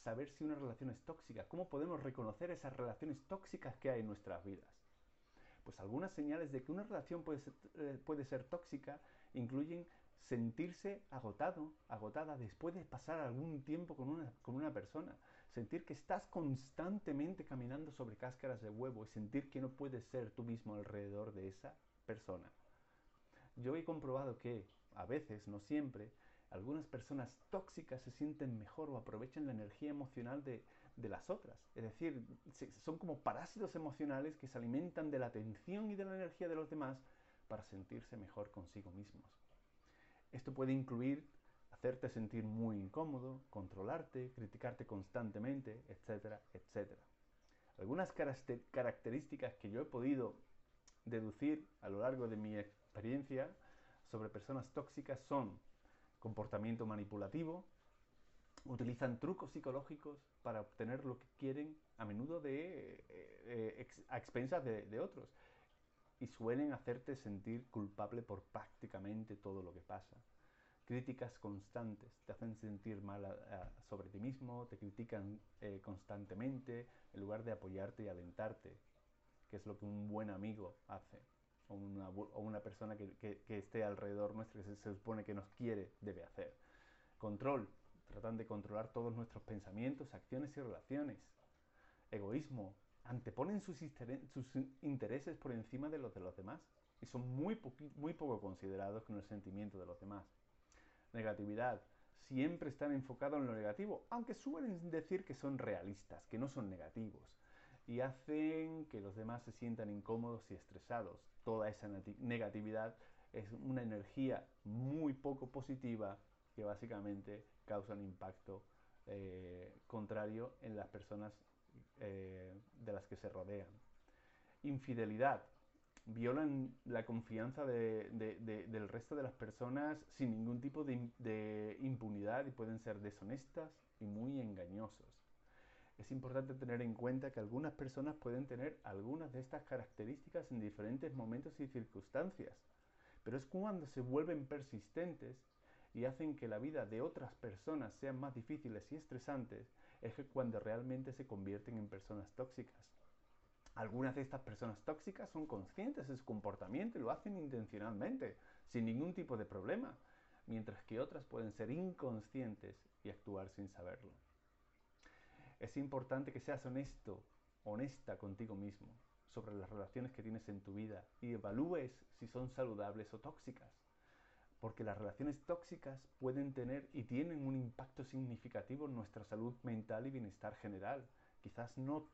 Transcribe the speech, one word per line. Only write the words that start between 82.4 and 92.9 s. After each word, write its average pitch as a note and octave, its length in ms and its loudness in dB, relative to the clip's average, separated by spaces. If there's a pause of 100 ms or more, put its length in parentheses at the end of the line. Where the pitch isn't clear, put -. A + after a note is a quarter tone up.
persona G#2+ 340 -4
que, G2+ 220 -4
que, G#2 280 -4
que A2 120 0
esté G#2+ 260 2
alrededor G#2 500 4
nuestro, A2 300 -4
que G2 60 -6
se, G#2 80 -6
se G#2 160 -2
supone G#2+ 320 0
que G#2+ 80 0
nos G2 160 -2
quiere, A2 500 2
debe F#2 240 -4
hacer. - 320 -6 (640)
Control, A2 500 2 (400)
tratan A2+ 300 0
de A2 100 -2
controlar G#2 460 0
todos A#2 200 2
nuestros A2+ 300 -4
pensamientos, A2+ 720 -2
acciones C#3 420 -2
y C#3+ 60 -2
relaciones. B2+ 560 0 (920)
Egoísmo, G#2+ 640 0 (300)